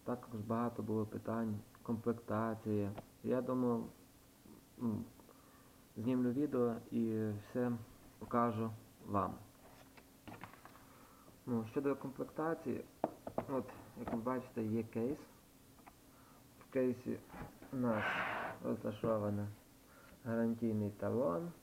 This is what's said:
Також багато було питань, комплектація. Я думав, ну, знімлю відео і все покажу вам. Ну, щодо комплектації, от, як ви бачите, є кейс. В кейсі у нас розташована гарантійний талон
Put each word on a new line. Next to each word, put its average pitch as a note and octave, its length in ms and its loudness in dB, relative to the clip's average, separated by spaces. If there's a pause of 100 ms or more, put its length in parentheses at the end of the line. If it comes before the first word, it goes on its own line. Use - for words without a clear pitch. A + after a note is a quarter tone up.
Також A#2+ 360 -4
багато A2+ 440 0
було G#2+ 220 2
питань, A2 540 -2 (240)
комплектація. A2 1080 0 (320)
Я A#2+ 180 4
думав, B2 480 2 (880)
ну, A2+ 260 0 (960)
знімлю B2 340 4
відео B2 440 4 (160)
і A2 380 4 (100)
все B2 320 0 (480)
покажу A2+ 520 2 (340)
вам. F#2+ 280 2 (2000)
Ну, A#2 260 0
щодо C#3 240 2
комплектації, C#3+ 880 -2 (640)
от, C3 160 0 (340)
як A#2+ 140 -4
ви A#2 60 2
бачите, A#2+ 440 0
є A2 200 2
кейс. A#2+ 340 0 (1400)
В - 140 -20
кейсі A#2+ 460 2 (540)
у - 20 -2
нас A#2 280 4 (600)
розташована A2 840 0 (800)
гарантійний A2+ 640 2
талон C#3 640 0 (100)